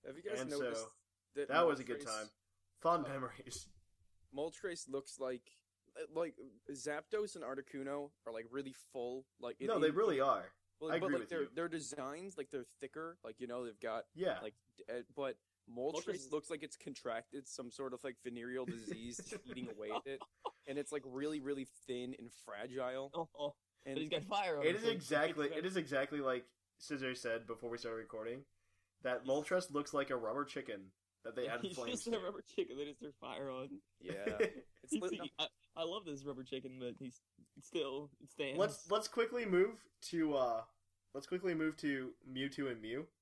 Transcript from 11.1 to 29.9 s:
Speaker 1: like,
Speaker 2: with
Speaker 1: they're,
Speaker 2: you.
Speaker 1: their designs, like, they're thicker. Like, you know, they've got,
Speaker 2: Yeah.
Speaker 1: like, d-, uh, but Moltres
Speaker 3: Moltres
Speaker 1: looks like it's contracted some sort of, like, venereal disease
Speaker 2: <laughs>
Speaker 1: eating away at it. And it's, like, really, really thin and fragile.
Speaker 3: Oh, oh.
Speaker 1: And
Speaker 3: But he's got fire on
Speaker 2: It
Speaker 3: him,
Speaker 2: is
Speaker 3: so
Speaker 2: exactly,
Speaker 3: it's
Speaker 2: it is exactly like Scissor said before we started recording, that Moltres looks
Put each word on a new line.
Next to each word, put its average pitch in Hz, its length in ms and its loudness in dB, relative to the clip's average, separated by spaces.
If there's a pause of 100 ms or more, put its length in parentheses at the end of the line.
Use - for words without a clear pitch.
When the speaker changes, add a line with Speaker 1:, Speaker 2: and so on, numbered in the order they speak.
Speaker 1:
like, - 60 4
Speaker 2:
with - 80 -6
Speaker 1:
they're, 165 140 0
Speaker 2:
you. 143 120 -2
Speaker 1:
their 170 120 2
designs, 151 680 -4
like, 139 140 -6
they're 127 140 -2 (160)
thicker. 160 420 -8
Like, - 160 -10
you 123 80 -4
know, 123 180 -2
they've 104 140 -8
got, 113 240 0 (100)
Speaker 2:
Yeah. 156 280 2
Speaker 1:
like, 107 140 -6 (220)
d-, - 120 -16
uh, 120 120 -2 (140)
but 135 200 0 (380)
Moltres 143 320 0
Speaker 3:
Moltres 139 260 -2
Speaker 1:
looks 147 180 0
like 156 140 -2
it's - 140 -10
contracted 123 680 -6
some 120 240 -8
sort 135 220 -4
of, 123 100 -10
like, 131 200 -4
venereal 123 420 -2
disease 117 540 -6
Speaker 2:
<laughs> 190 260 -8
Speaker 1:
eating 127 300 -6
away 107 200 -4
at - 100 -2
it. - 160 -4 (460)
And 139 100 -2
it's, 143 140 -2
like, 147 140 0
really, 143 340 0
really 135 280 -2 (200)
thin 123 320 -2
and 117 100 -12 (160)
fragile. 127 680 -2
Speaker 3:
Oh, 165 160 -2 (100)
oh. 143 160 -2 (300)
Speaker 1:
And 135 100 -2
Speaker 3:
But 151 60 0
he's 156 80 -2
got 156 160 2
fire 190 320 2
on 143 80 0
Speaker 2:
It 160 40 10
Speaker 3:
him, 180 80 6
Speaker 2:
is 220 60 -2
Speaker 3:
so 233 60 6
Speaker 2:
exactly, 151 580 4
Speaker 3:
it's 151 100 0
Speaker 2:
it 160 80 0
is 185 120 2
exactly 143 420 2
like 127 240 2 (360)
Scissor 131 340 -2
said 113 320 0
before 117 240 -4
we 117 80 0
started 113 220 -2
recording, 113 400 -4 (640)
that 127 240 2
Moltres 151 440 4
looks 143 220 0